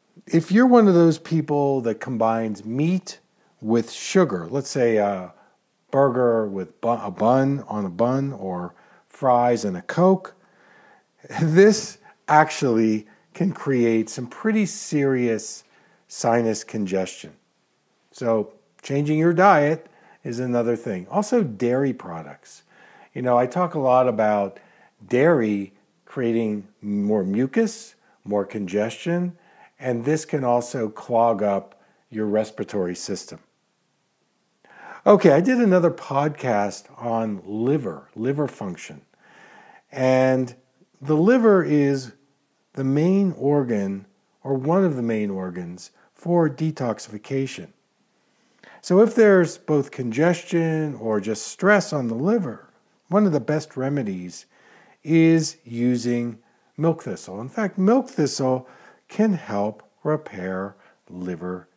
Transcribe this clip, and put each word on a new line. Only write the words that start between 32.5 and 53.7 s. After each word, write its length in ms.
system. 440
Okay, 260
I 80
did 200
another 320
podcast 920
on 460
liver, 680
liver 320
function. 540
And 640
the 160
liver 480
is 500
the 100
main 500
organ, 760
or 120
one 280
of 120
the 80
main 260
organs, 640
for 340
detoxification. 1200
So 200
if 140
there's 420
both 340
congestion 1040
or 240
just 280
stress 460
on 140
the 80
liver, 540
one 160
of 60
the 80
best 360